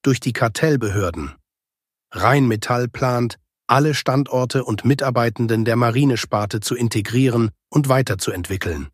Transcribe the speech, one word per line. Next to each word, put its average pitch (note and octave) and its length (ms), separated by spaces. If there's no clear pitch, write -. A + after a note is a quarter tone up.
durch C3+ 160
die B2 140
Kartellbehörden. G2+ 1040
Rheinmetall A#2+ 760
plant, B2 480
alle C#3+ 260
Standorte C3 720
und G#2+ 200
Mitarbeitenden A#2 800
der A#2 120
Marinesparte A#2 840
zu A#2+ 160
integrieren A#2 760
und C#3+ 200
weiterzuentwickeln. F#2+ 1040